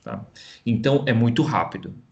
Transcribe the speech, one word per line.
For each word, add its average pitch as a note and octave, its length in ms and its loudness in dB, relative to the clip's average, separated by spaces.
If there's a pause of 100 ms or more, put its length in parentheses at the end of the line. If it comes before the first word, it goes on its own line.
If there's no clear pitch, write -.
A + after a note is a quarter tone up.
tá? G2+ 200 -10 (420)
Então, B2 420 2
é B2+ 60 2
muito A#2 280 4
rápido. F#2 520 -4 (180)